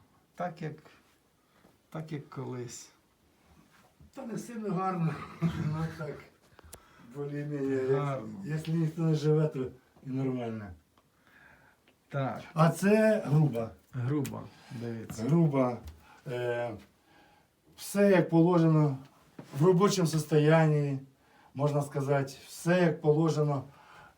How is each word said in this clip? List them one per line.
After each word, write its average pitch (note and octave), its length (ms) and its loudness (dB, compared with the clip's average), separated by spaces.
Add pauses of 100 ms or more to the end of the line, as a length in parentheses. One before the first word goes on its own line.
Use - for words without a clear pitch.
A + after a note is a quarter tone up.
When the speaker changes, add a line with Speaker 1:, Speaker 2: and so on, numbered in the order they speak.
(340)
Speaker 1:
Так, E3+ 280 -8
як... D3+ 120 -8 (1160)
Так, D#3+ 220 -12
як C#3 180 -10
колись. B2 600 -12 (1200)
Speaker 2:
Та C4 120 -14
не G3+ 120 -10
сильно G#3+ 360 -8
гарно. F3 400 -2 (120)
<laughs> - 160 -18
Ну D#3+ 420 -4 (140)
так, D3 200 -10 (960)
более-менее, C#3+ 680 -6
як-, C3 80 0 (140)
Speaker 1:
Гарно. A#2 400 -8
Speaker 2:
якщо D#3 280 -6
ніхто E3 300 -2
не D#3+ 120 2
живе, D3+ 340 2
то B2+ 180 -6 (400)
і C3+ 40 -10
нормально. A#2+ 600 -6 (1400)
Speaker 1:
Так. C3 340 -6 (120)
Speaker 2:
А D#3+ 160 6
це G#3+ 560 4
груба. B2+ 440 2 (220)
Speaker 1:
Груба, B2 500 -4 (280)
дивіться. A2+ 520 -10
Speaker 2:
Груба. C3+ 560 2 (480)
Е, A#2+ 480 -4 (1000)
все G3+ 340 2
як F3 200 6
положено, E3 680 4 (600)
в D3 60 2
робочому F#3 440 4
состоянні, D3+ 920 4 (560)
можна C#3+ 280 0
сказати, C#3 500 -2 (140)
все F3 360 0
як D#3+ 180 2
положено. D3 640 2 (540)